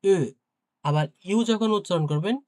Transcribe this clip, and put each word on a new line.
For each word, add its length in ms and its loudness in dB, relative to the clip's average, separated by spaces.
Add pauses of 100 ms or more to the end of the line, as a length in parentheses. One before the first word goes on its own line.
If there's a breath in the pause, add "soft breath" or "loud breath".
উ। 100 4 (680)
আবার 220 0 (160)
ইউ 220 -2
যখন 280 0
উচ্চারণ 340 -2
করবেন 280 -2 (140)